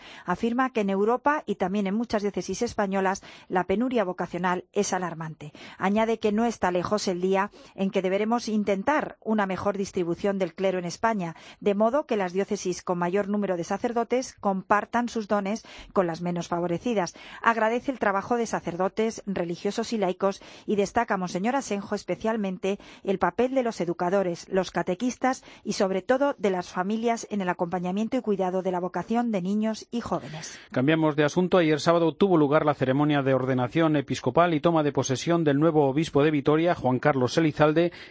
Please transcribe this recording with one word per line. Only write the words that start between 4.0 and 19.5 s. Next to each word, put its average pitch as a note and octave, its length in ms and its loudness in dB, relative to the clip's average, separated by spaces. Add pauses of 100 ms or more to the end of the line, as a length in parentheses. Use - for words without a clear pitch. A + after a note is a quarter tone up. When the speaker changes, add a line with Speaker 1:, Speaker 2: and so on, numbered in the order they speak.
Speaker 1:
vocacional F3+ 640 -4
es G3+ 220 0
alarmante. D#3+ 580 -6 (260)
Añade A3 420 0
que G#3+ 120 2
no A3 140 2
está G#3 260 0
lejos F3+ 380 0
el F3+ 100 -2
día F#3+ 300 2 (260)
en G3 140 0
que F#3+ 140 0
deberemos G#3+ 440 0
intentar G#3 720 0
una G#3+ 260 0
mejor F#3+ 320 -2
distribución F#3+ 640 -2
del F3+ 140 -2
clero F#3 260 0
en F3 60 -6
España, F3+ 500 -2 (240)
de G3+ 160 2
modo A3+ 300 2
que A#3+ 100 -2
las F#3 160 -2
diócesis F#3 500 -4
con F3+ 180 -4
mayor F#3 280 0
número G3+ 300 -2
de E3 80 -4
sacerdotes A#3 760 -2
compartan G#3 680 0
sus G#3+ 180 -6
dones G3+ 380 -2 (260)
con F#3 160 2
las E3 140 -4
menos F3 260 -4
favorecidas. F3 640 -2 (280)
Agradece A3+ 500 0
el A#3+ 80 -6
trabajo G3+ 380 0
de A#3 80 0
sacerdotes, F#3+ 800 -4
religiosos F#3 680 -4